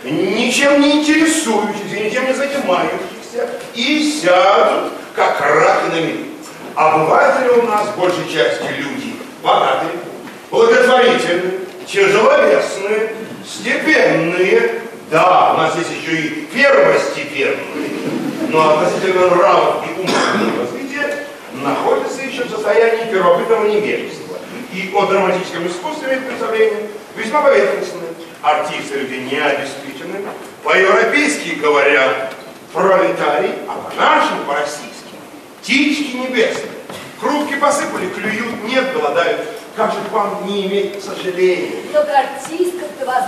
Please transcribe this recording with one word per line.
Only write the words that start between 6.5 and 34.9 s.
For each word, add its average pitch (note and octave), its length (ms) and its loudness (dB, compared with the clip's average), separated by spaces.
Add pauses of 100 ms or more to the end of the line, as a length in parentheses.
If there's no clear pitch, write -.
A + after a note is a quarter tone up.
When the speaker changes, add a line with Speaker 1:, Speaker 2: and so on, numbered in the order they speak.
Speaker 1:
Обыватели D#3 760 4
у A#3+ 180 6
нас, G#3 300 0
большей F3+ 340 0
частью, B2 360 0 (100)
люди - 380 -6 (280)
богатые, - 480 2 (580)
благотворительные, A3+ 1080 4 (280)
тяжеловесные, G3+ 1300 2 (320)
степенные. A3 1400 2 (300)
Да, - 420 4
у - 40 2
нас D#3+ 180 0
есть D#3+ 160 -2
еще D#3+ 300 -4
и D#3 80 -2 (240)
первостепенные, - 1400 2 (600)
но D#3 200 4
относительно F3+ 680 2
нравов - 500 4
и - 140 -8
умственного - 640 0
развития - 640 -6 (360)
находятся - 600 -2
еще B3+ 240 -6
в - 40 -8
состоянии A3+ 640 2
первобытного F#3+ 560 2
невежества. - 720 -2 (360)
И F#3+ 220 -6
о G3 120 4
драматическом F3+ 600 0
искусстве C4 400 -6
имеет C4 200 -2
представление A3 600 0 (300)
весьма A3+ 240 0
поверхностное. F#3+ 680 2 (340)
Артисты D3 580 -2
люди B2+ 160 -6 (200)
необеспеченные, D3+ 880 -4 (400)
по-европейски F#3+ 1000 2
говоря, C#3 720 2 (420)
пролетарии, E3+ 800 2 (160)
а - 60 -8 (160)
по-нашему, - 560 0
по-российски, - 640 -6 (500)